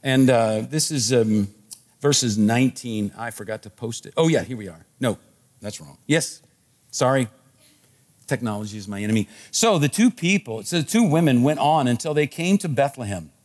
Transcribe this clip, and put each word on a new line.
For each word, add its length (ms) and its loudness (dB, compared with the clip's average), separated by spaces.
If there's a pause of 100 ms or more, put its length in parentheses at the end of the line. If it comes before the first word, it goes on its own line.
And, 260 4
uh, 320 2
this 280 -4
is, 240 -2
um, 360 2 (520)
verses 360 0
nineteen. 800 0
I 140 -8
forgot 340 -10
to 60 -18
post 380 -10
it. 100 -20
Oh, 100 2
yeah, 160 0
here 140 -10
we 100 -12
are. 180 -18 (140)
No, 200 -2 (420)
that's 180 -12
wrong. 180 -20 (100)
Yes, 340 -2 (480)
sorry. 380 0 (1000)
Technology 520 -6
is 100 -12
my 160 -8
enemy. 240 0 (240)
So 260 2
the 120 2
two 200 2
people, 520 -2
it 60 -12
says, 180 0
"Two 180 2
women 400 4
went 160 2
on 280 2
until 260 -2
they 120 2
came 340 0
to 100 -4
Bethlehem. 600 -4 (160)